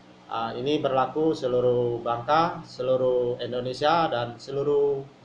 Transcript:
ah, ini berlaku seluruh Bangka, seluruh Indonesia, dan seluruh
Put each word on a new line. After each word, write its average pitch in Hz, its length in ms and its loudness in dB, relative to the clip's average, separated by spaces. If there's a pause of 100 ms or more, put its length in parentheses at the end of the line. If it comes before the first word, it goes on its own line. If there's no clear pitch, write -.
(300)
ah, 113 240 -4
ini 139 240 0
berlaku 143 560 2
seluruh 123 640 2
Bangka, 147 640 0
seluruh 127 800 0
Indonesia, 127 640 0
dan 120 320 -4
seluruh 143 640 0 (220)